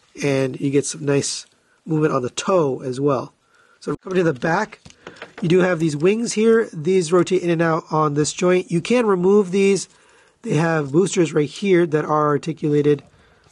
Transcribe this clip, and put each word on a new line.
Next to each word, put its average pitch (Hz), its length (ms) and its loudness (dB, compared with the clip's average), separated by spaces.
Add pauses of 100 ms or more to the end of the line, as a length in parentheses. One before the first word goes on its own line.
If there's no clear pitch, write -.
(240)
and 135 360 -2
you 143 100 -2
get 135 160 0
some 160 200 -10
nice 139 400 -2 (400)
movement 156 280 0
on 131 100 0
the 123 80 -4
toe 160 500 0
as 127 180 -8
well. 139 340 -2 (460)
So - 160 -8
coming 190 220 -6
to 185 60 2
the 160 100 2
back, 170 460 -4 (640)
you 185 60 -2
do 180 120 4
have 180 200 0
these 156 160 -2
wings 208 380 0
here. 226 400 2
These 175 380 0
rotate 180 320 2
in 170 80 0
and 165 100 0
out 165 300 0
on 151 240 0
this 147 180 -2
joint. 185 380 0
You 170 100 0
can 233 240 2
remove 190 460 2
these. 196 360 2 (540)
They 220 140 -4
have 156 360 0
boosters 170 420 2
right 151 160 0
here 175 360 2
that 151 180 0
are 151 240 0
articulated. 147 760 0 (480)